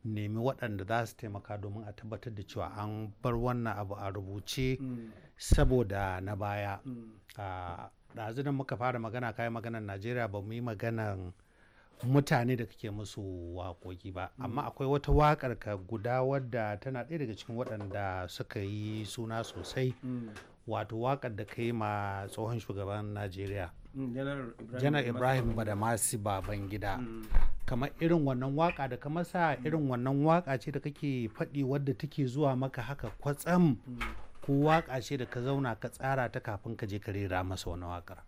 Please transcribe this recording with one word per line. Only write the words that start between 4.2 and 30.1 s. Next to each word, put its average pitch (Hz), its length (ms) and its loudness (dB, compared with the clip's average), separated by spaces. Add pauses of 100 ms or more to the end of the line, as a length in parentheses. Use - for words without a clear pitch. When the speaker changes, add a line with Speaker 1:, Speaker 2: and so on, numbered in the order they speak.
Speaker 2:
Mm. 120 320 -6 (260)
Speaker 1:
saboda 101 840 4
na 101 140 -4
baya. 101 500 -2
Speaker 2:
Mm. 117 240 -12 (280)
Speaker 1:
A 92 520 -8 (260)
ɗazu 113 280 -4
da 143 80 0
muka 135 240 -2
fara 123 220 0
magana, 113 360 -4
ka 117 80 -4
yi 117 80 0
maganar 113 320 -6
Najeriya, 107 480 -2
ba 104 100 -4
mu 104 120 -8
yi 117 80 -4
maganar 110 580 -2 (880)
mutane 127 500 6
da 117 100 -2
kake - 240 -8
musu 104 300 -8 (360)
waƙoƙi 90 560 -10
ba. 92 260 -6
Speaker 2:
Mm. 127 60 -8
Speaker 1:
Amma 131 260 -2
akwai 135 180 -4
wata 143 240 4
waƙar 147 460 6
ka 104 180 -4
guda 110 460 0
wadda 123 580 0
tana 127 240 -6
ɗaya 160 140 -6
daga 113 160 -4
cikin 113 220 -8
waɗanda 101 720 -4
suka - 300 -8
yi 107 440 -4
suna 113 400 -4
sosai. 127 500 -4 (100)
Speaker 2:
Mm. 123 240 -6 (400)
Speaker 1:
Wato 107 280 -2
waƙar 127 400 -2
da 107 80 -6
ka - 180 -8
yi 120 100 0
ma 101 560 -2
tsohon 110 320 -4
shugaban 101 540 -4
Najeriya. 98 560 -4 (260)
Speaker 2:
Mm, 131 180 -4
Janar 135 460 -4
Ibrahim 120 200 -8
Speaker 1:
Janar 143 220 4
Speaker 2:
Badamasi 120 60 0
Speaker 1:
Ibrahim 127 360 4
Speaker 2:
Babangida. 117 120 2
Speaker 1:
Badamasi 110 600 0
Babangida. 101 800 -2
Speaker 2:
Mm. 113 280 -8 (400)
Speaker 1:
Kamar 127 240 2 (100)
irin 165 240 6
wannan 135 300 0
waƙa 160 360 2
da 123 60 -4
ka 143 120 -8
masa, 165 500 2
Speaker 2:
Mm. 123 80 -8
Speaker 1:
irin 151 220 2
wannan 131 340 2